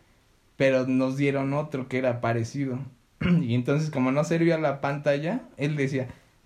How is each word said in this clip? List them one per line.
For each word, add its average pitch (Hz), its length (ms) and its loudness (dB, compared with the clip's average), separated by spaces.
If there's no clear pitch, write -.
Pero 131 300 4
nos 131 300 0
dieron 139 360 0
otro 143 360 -4
que 127 100 -2
era 123 220 0
parecido. 120 580 -2
<clears throat> 175 220 4
Y 117 120 0
entonces, 139 360 0
como 131 200 0
no 147 140 2
servía 165 340 2
la 147 220 -2
pantalla, 147 640 -2
él 151 200 -2
decía, 131 320 -2